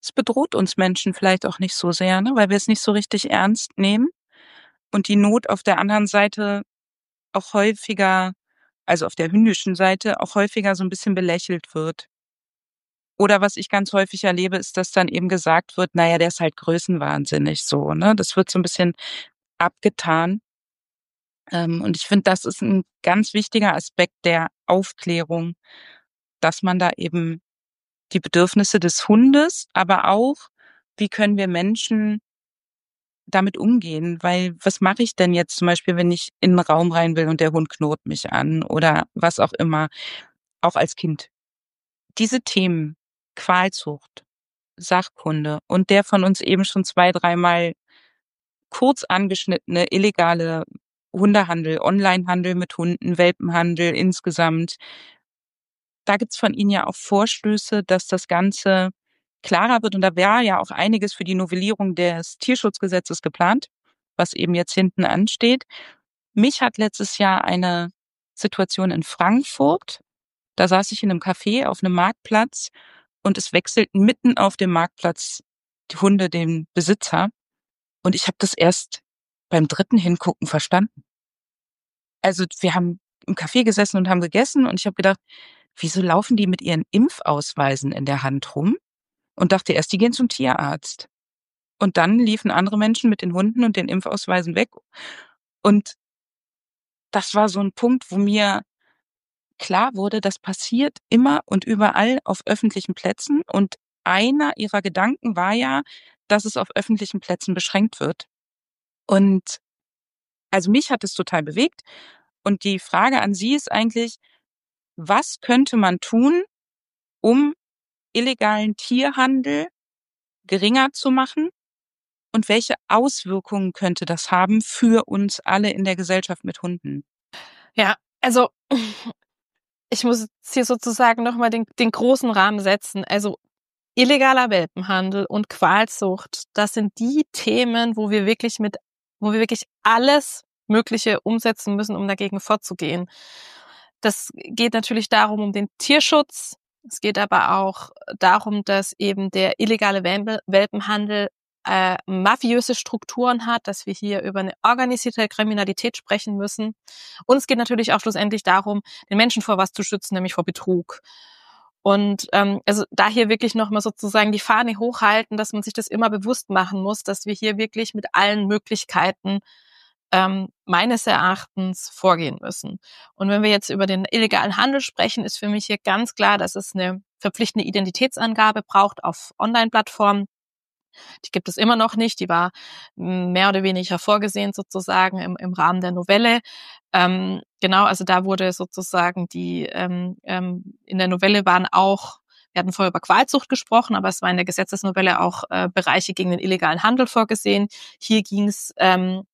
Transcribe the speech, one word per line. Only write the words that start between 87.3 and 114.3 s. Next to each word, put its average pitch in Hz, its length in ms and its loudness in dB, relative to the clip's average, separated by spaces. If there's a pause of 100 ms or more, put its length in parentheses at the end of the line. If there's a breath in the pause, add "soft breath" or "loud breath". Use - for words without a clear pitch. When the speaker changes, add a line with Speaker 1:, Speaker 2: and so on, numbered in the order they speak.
Speaker 1:
in 139 120 -6
der 135 200 -4
Hand 135 320 -4
rum?“ 185 200 0 (600)
Und 185 160 2
dachte 190 220 0
erst, - 180 -2
die 196 60 -2
gehen 233 140 4
zum 247 160 0
Tierarzt. - 800 -4 (720)
Und 190 200 0
dann 180 200 4
liefen 220 320 2
andere 196 280 0
Menschen 220 320 2
mit 208 120 -2
den 185 120 -2
Hunden 220 300 0
und 220 120 0
den 180 120 -4
Impfausweisen 180 680 -2
weg. 214 140 0 (920 loud breath)
Und 208 320 4 (1200)
das - 220 -4
war 208 140 4
so 185 120 -4
ein 196 120 -2
Punkt, 247 380 0
wo 185 60 -4
mir 202 460 2 (960)
klar 196 360 0
wurde, 202 260 -2
das 196 200 -2
passiert 240 580 -2 (100)
immer 269 380 4
und 196 180 0
überall 214 600 2
auf - 220 -4
öffentlichen 208 480 -2
Plätzen. 285 520 -2
Und 196 300 0 (280)
einer 247 520 2
ihrer 208 260 -4
Gedanken 202 540 -2
war 185 160 0
ja, 262 300 0 (460 loud breath)
dass 208 160 2
es 220 120 -6
auf - 180 -4
öffentlichen 208 460 -2
Plätzen - 340 -4
beschränkt 196 460 -2
wird. 147 260 -6 (800)
Und 196 520 2 (920)
also 190 200 0
mich 262 200 2
hat 247 140 -2
es 190 100 -6
total 180 280 -2
bewegt. 170 400 -2 (640 loud breath)
Und 202 160 -2
die 196 160 -2
Frage 226 420 0
an 202 140 0
Sie 214 200 -2
ist - 180 -4
eigentlich, 233 460 -2 (800)